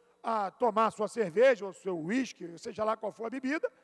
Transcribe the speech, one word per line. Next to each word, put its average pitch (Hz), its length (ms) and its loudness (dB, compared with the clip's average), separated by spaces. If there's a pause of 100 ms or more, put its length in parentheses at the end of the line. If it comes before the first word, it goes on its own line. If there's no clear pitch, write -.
(240)
a 214 260 -2
tomar 220 420 2
sua 208 160 -4
cerveja 208 580 4
ou 190 80 -8
seu 185 240 -6
uísque, 170 600 -4
seja 214 260 -8
lá 214 140 0
qual 214 140 -6
for 220 160 -8
a - 20 -6
bebida, 269 420 -2 (120)